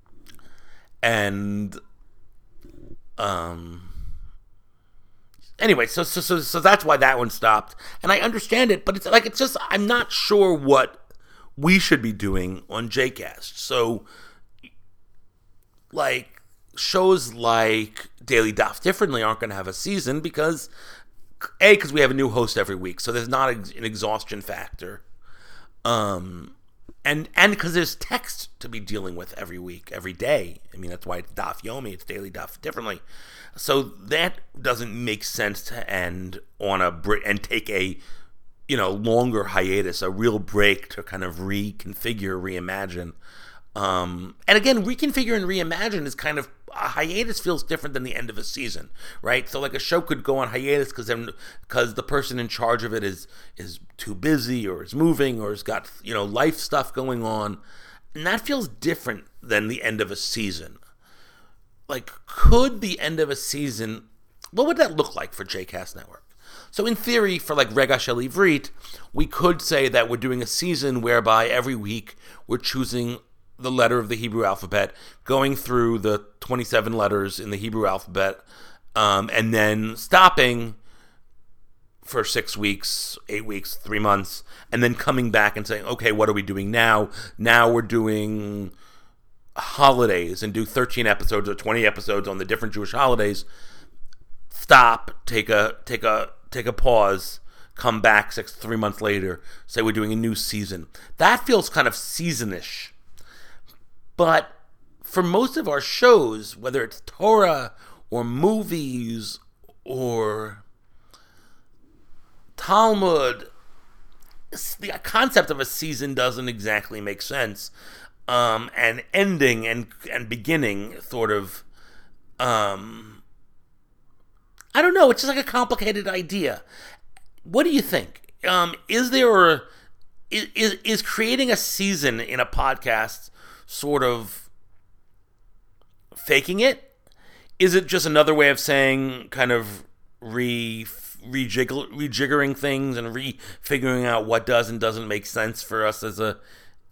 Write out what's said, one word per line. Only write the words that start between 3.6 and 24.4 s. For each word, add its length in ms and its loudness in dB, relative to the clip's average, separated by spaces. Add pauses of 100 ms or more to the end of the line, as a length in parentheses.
anyway, 260 4
so, 180 -2
so, 160 -4
so, 180 0
so 220 -2
that's 240 6
why 120 6
that 220 6
one 120 0
stopped, 440 2 (280)
and 100 4
I 80 6
understand 500 2
it, 140 2
but 120 0
it's 100 -8
like, 200 6
it's 140 -4
just, 160 0 (120)
I'm 200 0
not 240 0
sure 420 4
what 580 2 (440)
we 240 6
should 200 4
be 120 -2
doing 580 -2
on 180 -6
Jcast. 680 -4
So, 460 -2 (1900)
like, 500 -4 (340)
shows 560 2
like 760 0 (160)
Daily 280 4
Daf 280 0
Differently 400 0
aren't 200 0
gonna 140 -6
have 120 -8
a 60 -8
season 480 -4
because, 480 -2 (920)
A, 160 10
'cause 160 -4
we 100 4
have 100 6
a 20 -2
new 140 2
host 280 0
every 200 -2
week, 240 -8
so 100 -6
there's 180 -4
not 220 0
ex-, 220 -6
an 120 -12
exhaustion 560 -4